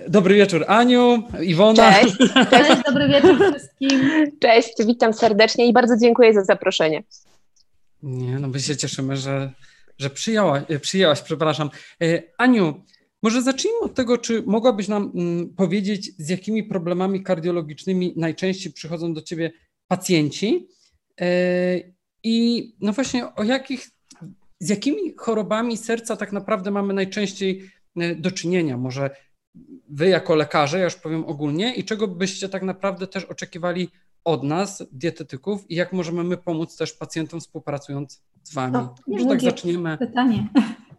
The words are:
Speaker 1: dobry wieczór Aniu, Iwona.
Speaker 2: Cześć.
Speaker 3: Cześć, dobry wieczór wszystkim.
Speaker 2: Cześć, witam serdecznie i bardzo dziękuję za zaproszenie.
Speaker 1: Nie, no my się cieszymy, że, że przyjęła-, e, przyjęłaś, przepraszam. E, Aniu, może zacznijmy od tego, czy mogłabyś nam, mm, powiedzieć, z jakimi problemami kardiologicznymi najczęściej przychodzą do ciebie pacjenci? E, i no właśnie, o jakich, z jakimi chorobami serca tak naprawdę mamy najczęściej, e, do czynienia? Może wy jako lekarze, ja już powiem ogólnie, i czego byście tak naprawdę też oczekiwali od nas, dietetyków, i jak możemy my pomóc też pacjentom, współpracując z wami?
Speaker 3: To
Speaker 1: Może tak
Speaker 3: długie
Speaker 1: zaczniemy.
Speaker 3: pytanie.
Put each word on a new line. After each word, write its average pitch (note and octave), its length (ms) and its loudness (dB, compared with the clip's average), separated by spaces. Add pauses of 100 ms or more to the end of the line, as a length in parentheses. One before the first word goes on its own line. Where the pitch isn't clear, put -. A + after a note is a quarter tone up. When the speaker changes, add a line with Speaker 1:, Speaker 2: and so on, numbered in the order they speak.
Speaker 1:
dobry F#3+ 280 4
wieczór F#3+ 320 4
Aniu, A#3+ 560 4 (200)
Iwona. G#3+ 500 6
Speaker 2:
Cześć. G#3 240 6 (320)
Speaker 3:
Cześć, C#4+ 380 6
dobry C#4+ 200 2
wieczór C#4 300 6
wszystkim. C4+ 640 0 (380)
Speaker 2:
Cześć, A#3+ 340 4 (140)
witam A#3+ 260 2
serdecznie A3 540 2
i A#3 60 6
bardzo A#3+ 240 4
dziękuję A#3 360 6
za G3+ 100 4
zaproszenie. F#3 600 0 (1000)
Speaker 1:
Nie, B2+ 360 -6
no C#3+ 80 -6
my C3 120 -6
się C3+ 180 -4
cieszymy, C3+ 400 -6
że, C3+ 340 -6 (460)
że C3+ 120 -6
przyjęła-, F#3 600 0
e, D3 100 -4
przyjęłaś, E3+ 420 0
przepraszam. D3+ 480 -2 (340)
E, E3 200 0 (140)
Aniu, A3 460 2 (400)
może A3+ 180 0
zacznijmy C4+ 380 -2
od - 160 -6
tego, B3 220 0
czy A#3 280 -4
mogłabyś G#3+ 420 0
nam, G#3 280 -4
mm, F3 380 -4
powiedzieć, G3 640 -2
z D#3 120 -10
jakimi G#3 340 -4
problemami F#3 600 -4
kardiologicznymi F3 920 -4
najczęściej F3+ 560 -4
przychodzą E3 400 -8
do D#3 80 -10
ciebie E3 300 -8 (360)
pacjenci? F#3 800 -2 (540)
E, F3 40 -2 (1000)
i A#3 440 0 (140)
no G3+ 120 -2
właśnie, B3+ 420 -6
o G#3 80 -4
jakich, C4 440 -4 (720)
z E3+ 100 -6
jakimi C#4 480 -4
chorobami A3 600 -4
serca A3+ 400 -6
tak G3 140 -10
naprawdę G3 400 -6
mamy G3+ 220 -2
najczęściej, F#3+ 800 -4 (260)
e, E3+ 180 -4
do E3 160 -6
czynienia? E3 460 -2
Może C3 320 -6 (800)
wy D3+ 200 -2
jako E3 260 2
lekarze, D3+ 420 0
ja F#3 60 0
już E3 120 -2
powiem D#3+ 300 -8
ogólnie, D#3+ 500 -4
i F#3+ 80 -6
czego G#3+ 240 -4
byście F#3 420 -8
tak F#3+ 140 -8
naprawdę F#3 440 -6
też F#3 180 -10
oczekiwali F3 640 -8 (340)
od D3+ 200 -2
nas, F3+ 480 -4
dietetyków, E3 800 -8
i D#3+ 40 -8
jak F3 180 -4
możemy E3+ 300 -4
my F3 140 -4
pomóc E3 400 -8
też D#3+ 160 -6
pacjentom, D#3+ 460 -10
współpracując C#3+ 840 -12 (200)
z - 100 -20
wami? C3 200 -4
Speaker 3:
To - 220 -4 (120)
Speaker 1:
Może G#3 180 -4
tak - 20 2
Speaker 3:
długie B3+ 220 2
Speaker 1:
zaczniemy. E3+ 480 -4
Speaker 3:
pytanie. A#3 500 0 (520)